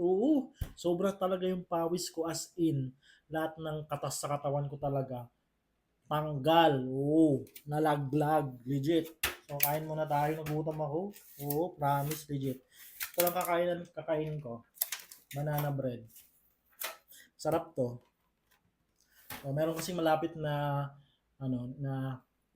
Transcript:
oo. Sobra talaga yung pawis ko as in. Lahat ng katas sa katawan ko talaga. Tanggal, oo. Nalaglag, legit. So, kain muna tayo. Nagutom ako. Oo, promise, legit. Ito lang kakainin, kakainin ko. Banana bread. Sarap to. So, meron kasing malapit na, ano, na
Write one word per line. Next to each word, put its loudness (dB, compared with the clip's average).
oo. 4
Sobra 0
talaga 0
yung 0
pawis -2
ko -4
as -6
in. 2
Lahat -2
ng -8
katas -4
sa -2
katawan 0
ko -6
talaga. -2
Tanggal, 4
oo. 4
Nalaglag, 2
legit. 2
So, -4
kain 2
muna -2
tayo. 2
Nagutom -2
ako. -2
Oo, 2
promise, -2
legit. -4
Ito 2
lang -4
kakainin, 0
kakainin -4
ko. -10
Banana -2
bread. -4
Sarap 0
to. -2
So, -6
meron 2
kasing -2
malapit 4
na, -2
ano, -4
na -4